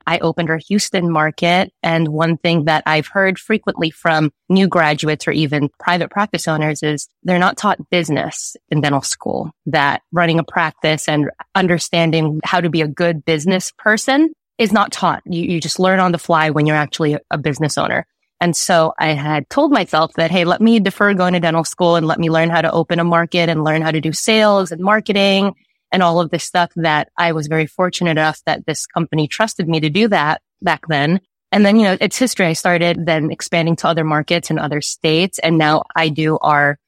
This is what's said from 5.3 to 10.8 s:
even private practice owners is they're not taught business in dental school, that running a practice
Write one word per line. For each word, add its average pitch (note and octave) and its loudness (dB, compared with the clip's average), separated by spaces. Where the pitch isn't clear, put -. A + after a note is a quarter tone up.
even D3 0
private F3 -2
practice G3+ -4
owners D#3 -2
is D3+ -4
they're F3+ 0
not F3+ 0
taught - -2
business - -4
in D#3 0
dental C#3 2
school, - -6
that C#3+ 0
running E3 2
a E3 0
practice D#3 -2